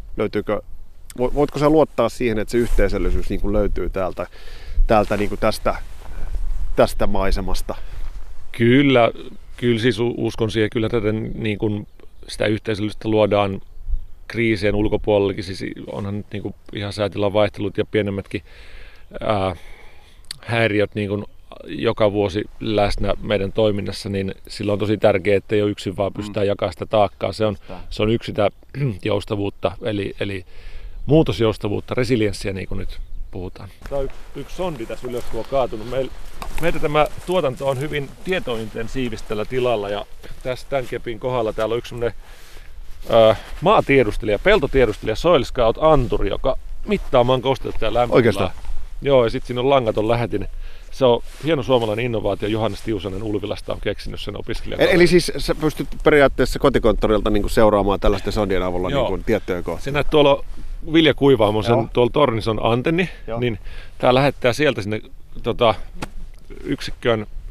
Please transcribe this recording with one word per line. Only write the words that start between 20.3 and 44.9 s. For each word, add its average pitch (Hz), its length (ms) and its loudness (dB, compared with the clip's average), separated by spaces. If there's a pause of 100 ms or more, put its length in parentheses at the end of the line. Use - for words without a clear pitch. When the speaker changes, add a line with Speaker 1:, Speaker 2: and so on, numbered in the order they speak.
Speaker 2:
häiriöt 107 540 0
niin 104 140 -2
kuin 101 160 -4 (420)
joka 107 460 0
vuosi 101 320 0 (160)
läsnä 101 640 0
meidän 98 300 0
toiminnassa, 101 560 0
niin 98 260 -2 (140)
silloin 101 260 -4
on 98 40 -2
tosi 104 200 0
tärkeää, 101 380 4
että - 180 -2
ei 104 80 4
ole 104 80 2
yksin, 98 260 -6
vaan 98 160 -2
pystytään 104 340 -4
Speaker 1:
Mm. - 20 2
Speaker 2:
jakamaan 101 240 -2
sitä - 140 -8
taakkaa. 104 460 0
Se 107 140 -2
on, 107 60 0
Speaker 1:
Just - 160 -10
tää. 90 120 -12 (100)
Speaker 2:
se - 120 -2
on 107 80 2
yksi 117 160 0
sitä 101 240 0 (280)
<clears throat> 120 260 -4
joustavuutta, 101 680 -2 (100)
eli, 104 380 -4
eli 98 240 -6 (640)
muutosjoustavuutta, 110 880 2
resilienssiä, 107 580 0
niin 95 160 -6
kuin 98 100 -2
nyt - 220 -4 (300)
puhutaan. 95 380 -10 (220)
Tää 143 80 -4
on 139 60 0
yksi, 131 120 -6 (200)
yksi 139 200 -10
sondi 160 300 -6
tässä 113 220 -8
ylös, 120 220 -6
kun 113 100 0
on 104 100 -6
kaatunut. 120 400 0
Meil-, 127 200 -2 (500)
meidän 160 200 4
tämä 151 260 4 (200)
tuotanto 143 420 -2
on 131 120 -2
hyvin 147 280 -4 (160)
tietointensiivistä 113 1040 -4
tällä 107 160 -2
tilalla, 120 440 0
ja 101 180 -4 (360)
tässä 127 280 -8
tän 135 160 -2
kepin 117 340 -6
kohdalla 123 320 -2
täällä 110 200 -2
on 120 60 0
yksi 117 100 -8
semmonen, 117 260 -4 (960)
ää, 113 260 8 (240)
maatiedustelija, 131 800 2
peltotiedustelija, 131 800 2